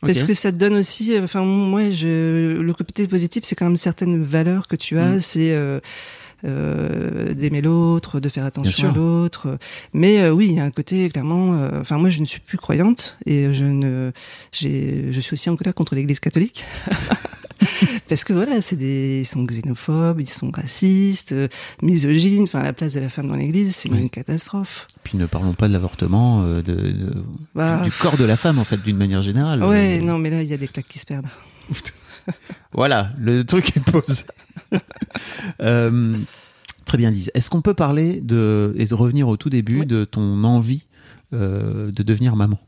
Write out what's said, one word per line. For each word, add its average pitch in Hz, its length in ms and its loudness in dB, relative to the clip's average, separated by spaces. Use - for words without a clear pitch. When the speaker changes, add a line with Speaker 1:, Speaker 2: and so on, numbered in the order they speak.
Speaker 1:
parce 135 100 2
que 196 120 2
ça 196 160 0
te 175 60 -4
donne 202 180 4
aussi, 214 400 0
euh, 202 80 2
enfin, 185 180 -2
moi, 196 480 2
je, 165 720 0
le 170 140 0
côté 196 320 -4
positif, 180 360 -2
c'est - 120 -4
quand 180 100 -2
même 175 100 4
certaines 170 480 0
valeurs 160 440 0
que - 80 -4
tu 156 240 -2
as, 175 160 4
Speaker 2:
Mm. 196 40 2
Speaker 1:
c'est, 160 360 0
euh, 139 240 -2
euh, 147 880 -4
d'aimer 143 280 -2
l'autre, 165 580 2
de 139 100 -2
faire 135 160 -4
attention 139 240 -2
Speaker 2:
Bien - 20 0
sûr. 143 200 2
Speaker 1:
à - 40 2
l'autre. 165 640 0
Mais, 196 280 6
euh, 175 80 6
oui, 190 200 4
il 165 60 4
y - 40 2
a 143 40 0
un 143 60 2
côté, 180 400 -2
clairement, 170 480 0
euh, 135 120 0
enfin, 151 160 -2
moi, 180 140 4
je 160 80 0
ne 156 60 0
suis - 160 -10
plus - 180 -8
croyante 180 680 0
et 143 300 2
je 139 100 0
ne, 131 460 0
j'ai, 139 600 -4
je 127 80 -2
suis 131 140 -6
aussi 151 160 -4
en 170 60 2
colère 180 180 -4
contre - 220 -2
l'Église 139 240 -2
catholique. - 440 -2
<laughs> 196 80 -2
Parce 156 140 0
que 214 100 -2
voilà, 226 260 2
c'est 185 160 -2
des, 135 460 -2
ils 127 40 -4
sont - 180 -4
xénophobes, 151 760 -2
ils 139 100 -4
sont - 220 -6
racistes, 190 800 0
euh, 135 160 0
misogynes. 170 640 4
Enfin, 180 200 -2
la 139 100 -4
place 147 200 -6
de 143 60 -4
la 135 80 -4
femme 139 200 -6
dans 143 80 -4
l'Église, 175 400 0
c'est - 140 -8
Speaker 2:
Oui. 123 120 2
Speaker 1:
une 127 80 -2
catastrophe. - 800 -8
Speaker 2:
Puis - 140 -6
ne 90 100 0
parlons 90 260 -2
pas 107 140 2
de 104 60 4
l'avortement, 95 680 2
euh, 85 180 0
de, 87 120 -2
de, 95 500 -4
Speaker 1:
Bah, 160 280 0
Speaker 2:
du, 175 60 0
du - 60 -6
corps 147 220 2
de 131 80 4
la 110 100 4
femme, 156 240 2
en 113 40 2
fait, 104 180 -2
d'une 104 160 0
manière 95 240 2
générale. 131 420 0
Speaker 1:
Ouais, 196 360 4
Speaker 2:
Euh, 170 40 -2
Speaker 1:
non, 170 140 0
mais 156 140 -2
là, 165 100 0
il 151 80 -4
y 151 40 -4
a 147 40 -4
des 139 100 -6
claques - 200 -10
qui - 120 -16
se - 60 -16
perdent. 139 220 -8
<laughs> - 60 -8
Speaker 2:
Voilà, 117 460 2
le 120 260 2
truc - 320 2
est - 20 4
posé. 143 320 0
<laughs> - 100 0
Euh, 117 560 2
très - 120 0
bien, 117 140 4
Lise. 98 220 -2
Est-ce 123 160 0
qu'on 170 120 0
peut 202 120 2
parler 165 480 0
de, 107 560 2
et 113 80 2
de 107 80 -2
revenir 123 340 2
au 110 100 2
tout - 120 -4
début 120 320 0
Speaker 1:
Ouais. 151 40 0
Speaker 2:
de 113 200 0
ton 101 380 0
envie, 120 420 2
euh, 104 580 -2
de 101 120 -2
devenir 110 320 0
maman ? 104 320 2